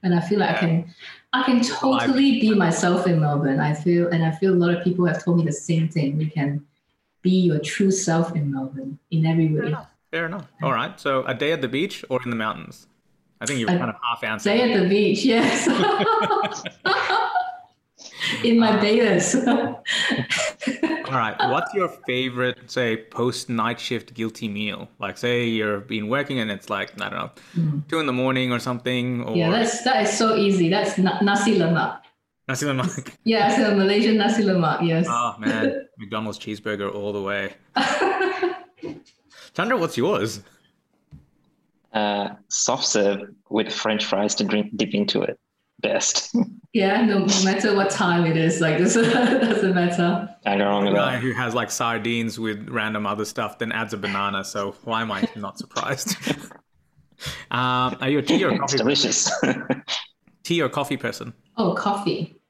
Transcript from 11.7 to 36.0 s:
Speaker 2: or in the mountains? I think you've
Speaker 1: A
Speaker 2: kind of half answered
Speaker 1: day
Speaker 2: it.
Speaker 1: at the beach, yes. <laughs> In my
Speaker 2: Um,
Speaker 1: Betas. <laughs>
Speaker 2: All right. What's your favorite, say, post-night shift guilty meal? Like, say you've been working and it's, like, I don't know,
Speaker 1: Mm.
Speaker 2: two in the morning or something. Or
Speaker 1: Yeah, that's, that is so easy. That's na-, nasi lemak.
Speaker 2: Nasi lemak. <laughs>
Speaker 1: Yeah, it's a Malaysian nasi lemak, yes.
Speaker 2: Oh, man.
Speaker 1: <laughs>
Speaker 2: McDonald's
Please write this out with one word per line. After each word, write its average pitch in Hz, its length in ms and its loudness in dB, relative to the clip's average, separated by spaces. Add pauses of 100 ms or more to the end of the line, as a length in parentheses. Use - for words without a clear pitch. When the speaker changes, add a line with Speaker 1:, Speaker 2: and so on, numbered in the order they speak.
Speaker 2:
or 127 140 -2
in 123 80 -6
the 117 40 -4
mountains? - 520 -8 (520)
I 120 60 -8
think 135 140 -2
you've 113 100 0
Speaker 1:
A 180 80 4
Speaker 2:
kind 120 140 -2
of 104 120 -8
half 120 200 -4
answered 110 260 -2
Speaker 1:
day 226 140 4
Speaker 2:
it. 233 120 2
Speaker 1:
at 190 80 4
the 180 60 2
beach, 202 340 2
yes. - 440 2
<laughs> 415 960 0 (1800)
In 233 160 6
my 220 120 6
Speaker 2:
Um, 196 80 4
Speaker 1:
Betas. 208 560 4
<laughs> - 1700 -2
Speaker 2:
All 135 80 -2
right. 113 180 0 (160)
What's 143 220 0
your 185 160 0 (160)
favorite, 127 640 -2
say, 117 280 0
post-night 120 840 -2
shift - 340 -6
guilty 113 340 -6
meal? 104 400 -6 (120)
Like, 95 180 -8
say 120 300 0
you've 107 400 -2
been 107 200 -4
working 139 320 -2
and 110 120 -2
it's, 98 180 -10
like, 98 320 -4
I 101 80 -6
don't 92 100 -8
know, - 120 -8 (260)
Speaker 1:
Mm. 151 320 -2
Speaker 2:
two 165 100 0
in 156 60 -2
the 131 80 -2
morning 127 380 0
or 120 80 0
something. 123 640 -2
Or 113 120 -4
Speaker 1:
Yeah, 165 140 2
that's, 226 340 0
that 247 200 2
is 214 120 0
so 226 200 2
easy. 190 340 4
That's 196 280 0
na-, 180 240 2
nasi 208 360 4
lemak. 170 440 0 (460)
Speaker 2:
Nasi 131 180 -2
lemak. 135 540 -2
<laughs> - 40 -20
Speaker 1:
Yeah, 220 260 4
it's - 100 2
a 208 160 4
Malaysian 208 420 4
nasi 220 260 4
lemak, 175 420 2
yes. 165 240 2
Speaker 2:
Oh, 120 300 0
man. 110 520 -2
Speaker 1:
<laughs> - 60 -20
Speaker 2:
McDonald's 107 420 -6